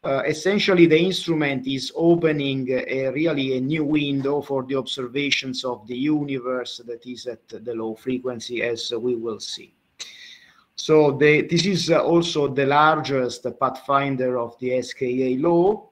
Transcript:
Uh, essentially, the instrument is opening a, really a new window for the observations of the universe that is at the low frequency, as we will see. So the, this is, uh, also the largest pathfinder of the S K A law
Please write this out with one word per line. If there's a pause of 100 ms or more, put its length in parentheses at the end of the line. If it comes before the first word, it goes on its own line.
Uh,
essentially,
the
instrument
is
opening
a,
really
a
new
window
for
the
observations
of
the
universe
that
is
at
the
low
frequency,
as
we
will
see. (1040)
So
the,
this
is,
uh,
also
the
largest (120)
pathfinder
of
the
S
K (260)
A
law